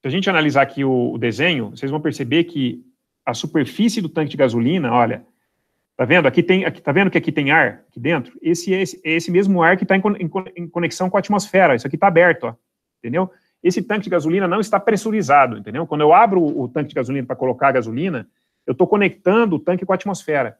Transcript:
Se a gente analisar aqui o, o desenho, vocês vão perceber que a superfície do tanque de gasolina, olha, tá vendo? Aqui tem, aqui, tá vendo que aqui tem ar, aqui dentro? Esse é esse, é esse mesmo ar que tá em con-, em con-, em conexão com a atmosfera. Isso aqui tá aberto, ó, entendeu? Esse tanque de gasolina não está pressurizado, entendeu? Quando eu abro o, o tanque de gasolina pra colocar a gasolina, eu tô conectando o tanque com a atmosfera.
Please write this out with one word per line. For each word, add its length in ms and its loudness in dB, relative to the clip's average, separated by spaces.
Se 80 -6
a 0 -
gente 220 -2
analisar 320 2
aqui 200 -2
o, 300 0
o 60 -8
desenho, 520 -2
vocês 200 -8
vão 100 -4
perceber 440 -2
que 380 -6
a 80 -4
superfície 640 -2
do 80 -6
tanque 220 -4
de 80 -12
gasolina, 520 0
olha, 360 0
tá 80 0
vendo? 200 4
Aqui 160 2
tem, 220 2
aqui, 160 -6
tá 120 -4
vendo 180 2
que 80 0
aqui 120 -4
tem 200 -2
ar, 360 2
aqui 140 -20
dentro? 400 -4
Esse 320 -2
é 80 0
esse, 240 -6
é 60 -4
esse 200 -2
mesmo 320 2
ar 140 4
que 80 -4
tá 100 0
em 60 2
con-, 160 -2
em 120 -6
con-, 280 -8
em 100 -12
conexão 440 -4
com 80 0
a 20 0
atmosfera. 540 2
Isso 120 -4
aqui 120 -6
tá 80 2
aberto, 380 4
ó, 100 -6
entendeu? 320 -4
Esse 200 0
tanque 220 -4
de 60 -8
gasolina 360 0
não 140 0
está 180 0
pressurizado, 800 2
entendeu? 300 -8
Quando 160 -2
eu 100 6
abro 260 6
o, 260 0
o 40 -8
tanque 220 -6
de 40 -20
gasolina 320 -4
pra 80 -6
colocar 340 0
a 40 2
gasolina, 560 -4
eu 80 -4
tô 120 2
conectando 680 2
o 20 -2
tanque 280 -4
com 60 0
a 20 2
atmosfera. 640 -4